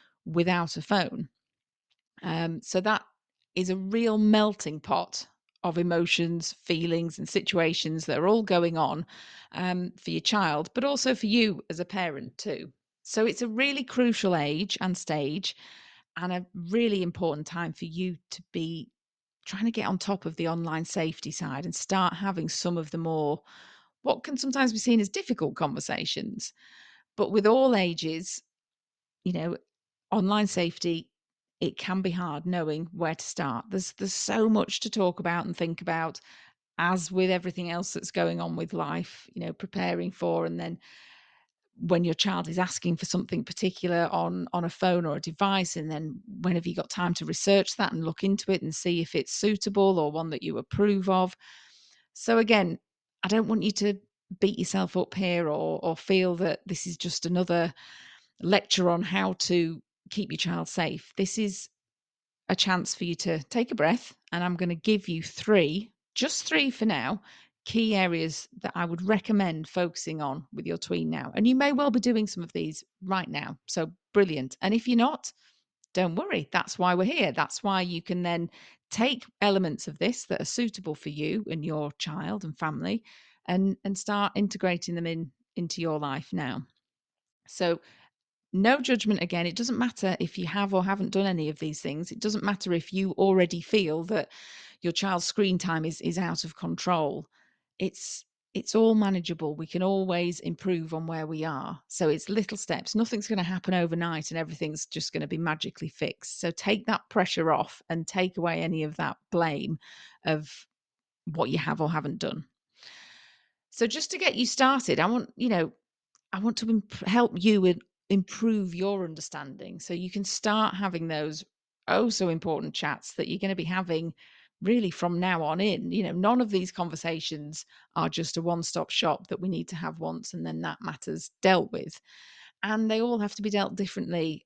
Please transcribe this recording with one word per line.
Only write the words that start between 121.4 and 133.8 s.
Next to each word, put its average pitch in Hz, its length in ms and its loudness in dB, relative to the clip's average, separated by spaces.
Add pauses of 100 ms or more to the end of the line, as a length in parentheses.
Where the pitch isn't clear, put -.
oh 220 220 4
so 196 180 0
important 160 460 -2
chats - 400 -6
that - 160 -4
you're 175 100 -4
gonna 190 160 -2
be 175 80 -4
having 170 500 -2 (480)
really 208 300 4
from 175 300 0
now 180 200 2
on 156 200 0
in. 196 280 0
You 196 140 0
know, 170 80 -2
none 208 300 4
of 226 80 0
these 185 200 0
conversations 160 960 -6 (300)
are 165 140 0
just 165 260 -4
a 170 60 -2
one-stop 170 480 -2
shop - 380 0
that - 120 -6
we 180 80 -4
need 170 220 -4
to 175 80 -10
have 165 240 -6
once 165 320 -8
and 165 120 -8
then 160 140 -6
that 160 220 -6
matter's 160 500 -8 (100)
dealt 185 300 4
with. - 260 -10 (640)
And 214 300 0
they 220 80 2
all 240 200 0
have 208 160 -2
to - 60 -8
be 208 80 -2
dealt 196 280 0
differently 170 680 -2